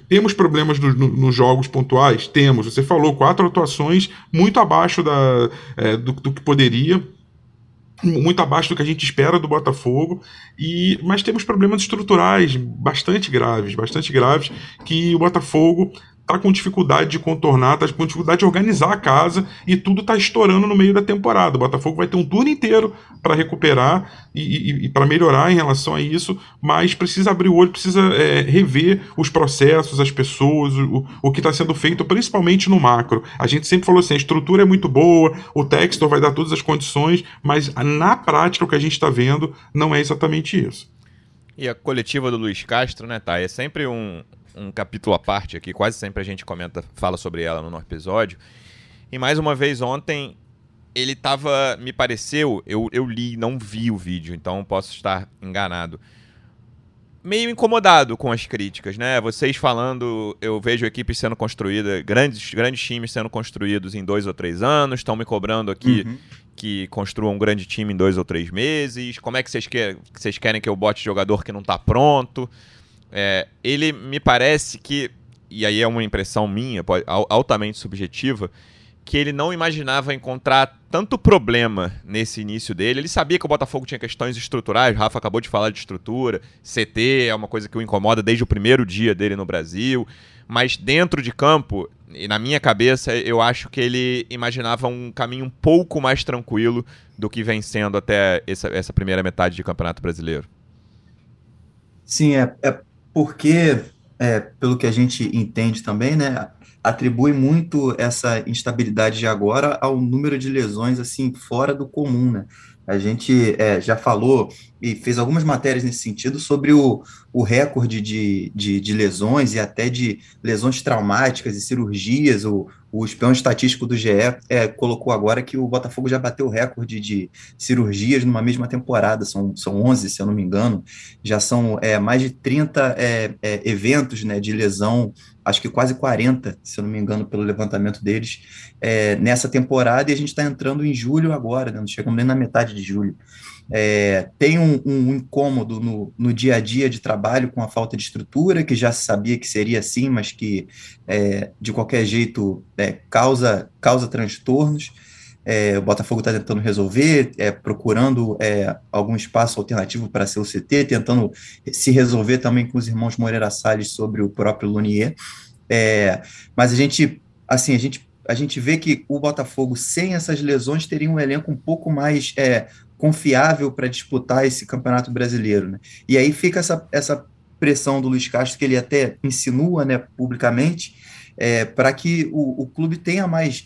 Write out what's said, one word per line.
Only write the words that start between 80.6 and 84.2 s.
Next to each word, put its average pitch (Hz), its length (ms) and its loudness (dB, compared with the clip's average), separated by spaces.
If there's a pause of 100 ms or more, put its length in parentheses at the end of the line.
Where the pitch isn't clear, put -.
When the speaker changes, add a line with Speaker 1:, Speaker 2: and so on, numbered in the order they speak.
Speaker 2:
tanto 202 280 -2
problema 117 720 2 (140)
nesse 110 340 -6
início 107 340 -10
dele. 113 280 -2
Ele 156 80 -8
sabia 165 280 -2
que - 80 -4
o 147 40 -6
Botafogo 139 360 -2
tinha 123 140 -12
questões 123 380 -8